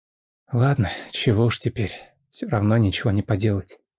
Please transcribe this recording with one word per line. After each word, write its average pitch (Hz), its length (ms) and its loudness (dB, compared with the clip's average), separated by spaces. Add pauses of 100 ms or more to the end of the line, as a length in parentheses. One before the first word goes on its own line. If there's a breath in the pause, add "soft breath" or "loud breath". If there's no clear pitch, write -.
(520)
"Ладно, 123 380 2 (200 loud breath)
чего 113 360 2
уж 113 120 0
теперь, - 340 -4 (380)
все - 180 -10
равно 110 280 2
ничего 107 340 0
не 101 120 0
поделать", 101 560 -2 (200)